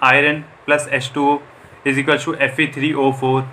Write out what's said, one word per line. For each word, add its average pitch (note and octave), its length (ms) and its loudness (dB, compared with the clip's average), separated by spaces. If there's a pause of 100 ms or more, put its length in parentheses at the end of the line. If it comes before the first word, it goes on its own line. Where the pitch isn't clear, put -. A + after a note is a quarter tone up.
iron C#3+ 360 4 (260)
plus C#3+ 280 0
H B2+ 160 -2
two C#3+ 160 -2
O C#3+ 100 2 (500)
is C3+ 120 0
equal C#3+ 200 0
to - 240 -6
F C3 180 -2
E D#3 100 2
three D3+ 260 -4
O C3+ 180 2
four C3 260 0 (120)